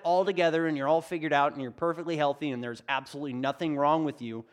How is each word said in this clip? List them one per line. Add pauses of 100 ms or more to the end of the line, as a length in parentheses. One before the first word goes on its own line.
all
together
and
you're
all
figured
out
and
you're
perfectly
healthy
and
there's
absolutely
nothing
wrong
with
you,